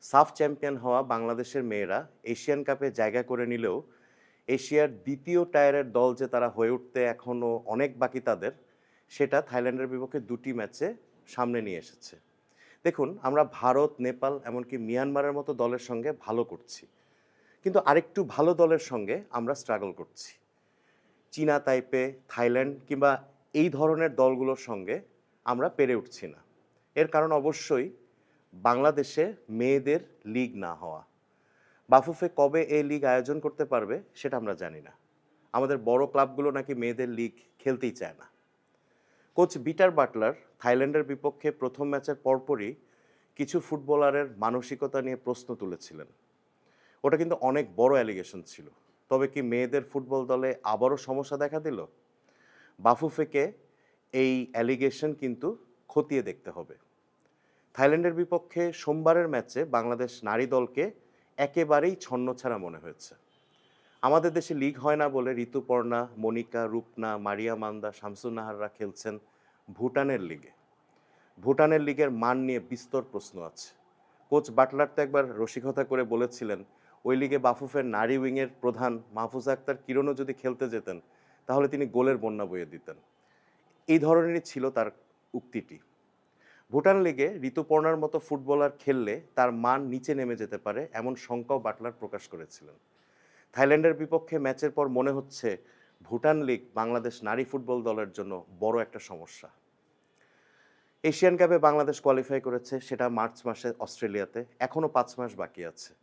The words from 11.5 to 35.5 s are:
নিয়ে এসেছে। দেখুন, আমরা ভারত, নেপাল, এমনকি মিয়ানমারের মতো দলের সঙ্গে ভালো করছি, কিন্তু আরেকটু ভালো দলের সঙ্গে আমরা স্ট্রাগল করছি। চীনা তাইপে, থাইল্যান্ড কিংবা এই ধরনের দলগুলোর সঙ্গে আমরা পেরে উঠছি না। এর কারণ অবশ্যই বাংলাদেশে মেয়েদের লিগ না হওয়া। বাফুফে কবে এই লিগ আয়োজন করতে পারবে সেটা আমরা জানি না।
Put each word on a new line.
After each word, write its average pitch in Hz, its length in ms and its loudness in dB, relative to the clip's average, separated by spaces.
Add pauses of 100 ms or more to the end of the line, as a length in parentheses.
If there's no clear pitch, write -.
নিয়ে 90 180 -8
এসেছে। - 320 -20 (680)
দেখুন, 156 220 0 (200)
আমরা 147 160 4 (160)
ভারত, 135 320 4 (140)
নেপাল, 127 280 -2 (160)
এমনকি 120 260 -6 (120)
মিয়ানমারের 139 500 0
মতো 143 140 -6 (100)
দলের 123 280 0
সঙ্গে 123 200 -4 (160)
ভালো 113 260 -2
করছি, - 320 -16 (800)
কিন্তু 190 160 2 (100)
আরেকটু 160 300 4 (160)
ভালো 156 160 6 (100)
দলের 160 280 4
সঙ্গে 110 260 -4 (220)
আমরা 120 240 -2
স্ট্রাগল 101 380 -4
করছি। - 320 -18 (1040)
চীনা 151 220 2 (120)
তাইপে, 131 340 2 (300)
থাইল্যান্ড 123 420 2 (140)
কিংবা 139 240 4 (420)
এই 156 140 4 (100)
ধরনের 156 340 2 (100)
দলগুলোর 131 460 2
সঙ্গে 104 280 -4 (500)
আমরা 123 220 0 (100)
পেরে 127 220 4
উঠছি - 340 -12
না। - 60 -20 (560)
এর 160 180 4
কারণ 156 180 2 (100)
অবশ্যই 147 460 0 (640)
বাংলাদেশে 131 720 2 (360)
মেয়েদের 135 420 2 (340)
লিগ 127 140 0 (140)
না 85 80 -6 (100)
হওয়া। 80 200 -12 (880)
বাফুফে 139 380 6 (120)
কবে 147 220 4 (140)
এই 151 160 4
লিগ 147 100 -2 (100)
আয়োজন 127 340 2
করতে 151 260 -4
পারবে 113 240 0 (240)
সেটা 135 220 -4
আমরা 107 200 -4
জানি 80 260 -10
না। - 60 -20 (600)